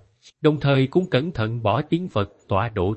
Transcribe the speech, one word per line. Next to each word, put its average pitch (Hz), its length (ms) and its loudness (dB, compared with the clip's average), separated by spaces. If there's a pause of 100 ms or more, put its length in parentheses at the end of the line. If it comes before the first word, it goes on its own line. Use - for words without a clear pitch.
(400)
đồng 151 180 2
thời 135 280 2
cũng 185 220 0
cẩn 147 220 0
thận 113 320 -4
bỏ 107 180 2
tiếng 170 260 -4
vật 101 260 -4 (140)
tọa 104 220 0
độ 107 280 -2